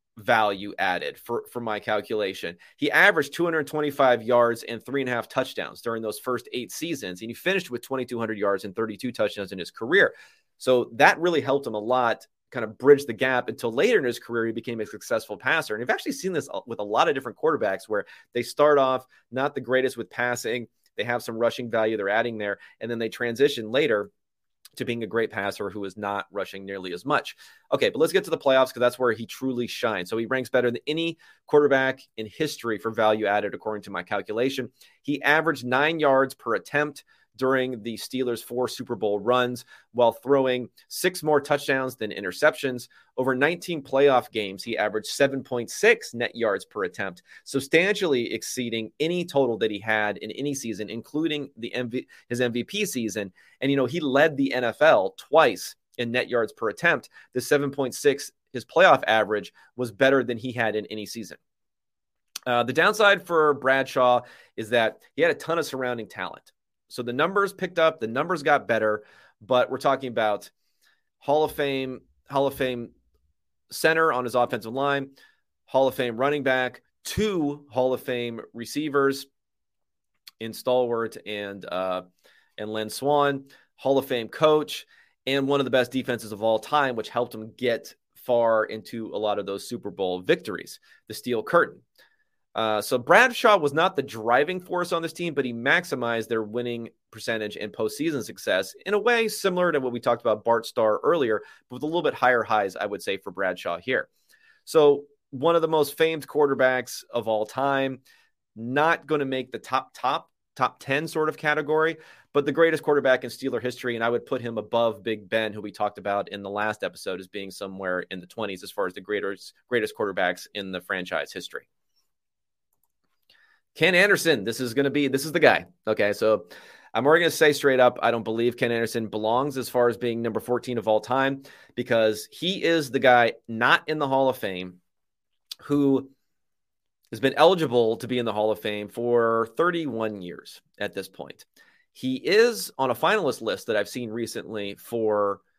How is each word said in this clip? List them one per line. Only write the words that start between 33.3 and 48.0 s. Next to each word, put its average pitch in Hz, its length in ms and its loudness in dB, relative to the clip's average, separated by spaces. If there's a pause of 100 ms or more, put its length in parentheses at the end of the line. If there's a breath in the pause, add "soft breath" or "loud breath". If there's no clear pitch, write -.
according 104 300 -8
to 104 80 -16
my 90 120 -6
calculation. 113 680 -4 (300 soft breath)
He 143 220 -4
averaged 147 420 2
nine 143 340 0
yards 135 360 4
per 117 200 -4
attempt 147 480 -4 (340 soft breath)
during 131 440 0
the 113 140 -8
Steelers' 123 480 -4
four 123 240 -4
Super 123 260 -8
Bowl 104 240 -2
runs, 123 460 0 (300 loud breath)
while 117 180 4
throwing 127 580 0 (200 soft breath)
six 180 340 -4
more 151 160 4
touchdowns 135 560 -2
than 107 160 -8
interceptions, 123 800 -2 (260 soft breath)
over 131 180 0
nineteen 160 480 -2
playoff 135 500 4
games, 98 320 -6
he 117 140 -6
averaged 104 300 -2
seven 135 340 0
point 120 300 -6
six 226 420 0
net 117 220 -4
yards 104 300 0
per 104 180 -6
attempt, 92 400 -6 (220 loud breath)
substantially 160 880 0